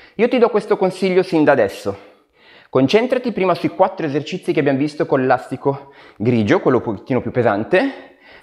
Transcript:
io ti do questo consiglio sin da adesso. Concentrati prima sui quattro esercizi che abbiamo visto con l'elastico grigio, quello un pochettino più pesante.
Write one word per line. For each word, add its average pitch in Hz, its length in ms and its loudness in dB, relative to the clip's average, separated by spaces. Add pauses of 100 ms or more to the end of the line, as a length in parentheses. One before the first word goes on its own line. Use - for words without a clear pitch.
(140)
io 233 140 0
ti 254 100 0
do 226 100 4
questo 208 300 -2
consiglio 185 440 0
sin 165 220 2
da 143 80 4
adesso. 101 540 -2 (640)
Concentrati 233 600 2
prima 185 220 0
sui 165 140 -6
quattro 185 380 -2
esercizi 151 460 -6
che 156 80 0
abbiamo 139 180 2
visto 151 260 -2
con 135 160 0
l'elastico 131 720 -2 (240)
grigio, 110 440 2
quello 131 180 2
un 104 40 -2
pochettino 117 380 -4
più 113 100 -8
pesante. 117 840 -2 (260)